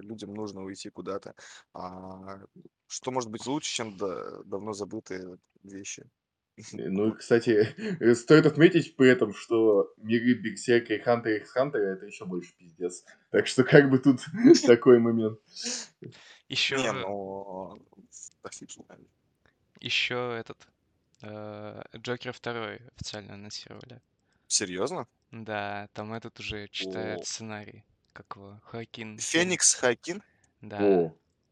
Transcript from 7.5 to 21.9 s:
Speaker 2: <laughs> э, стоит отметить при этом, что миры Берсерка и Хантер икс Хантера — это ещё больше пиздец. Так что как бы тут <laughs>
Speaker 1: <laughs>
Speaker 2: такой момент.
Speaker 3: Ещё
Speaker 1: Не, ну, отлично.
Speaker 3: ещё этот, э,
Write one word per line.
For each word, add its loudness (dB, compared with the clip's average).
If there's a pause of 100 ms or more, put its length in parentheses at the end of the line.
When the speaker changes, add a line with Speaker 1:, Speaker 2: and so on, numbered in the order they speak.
Speaker 2:
<laughs> 0
э, 6
стоит 6
отметить 4
при 8
этом, 2
что 4
миры 2
Берсерка 0
и -4
Хантер 0
икс -8
Хантера — 0
это -14
ещё -14
больше -10
пиздец. -10 (260)
Так 2
что 2
как 8
бы 6
тут 4 (120)
<laughs> -
Speaker 1:
<laughs> 8
Speaker 2:
такой 8
момент. 0 (1080)
Speaker 3:
Ещё -2
Speaker 1:
Не, -2
ну, -10 (640)
отлично. -18 (960)
Speaker 3:
ещё -4
этот, -12 (540)
э, -14 (140)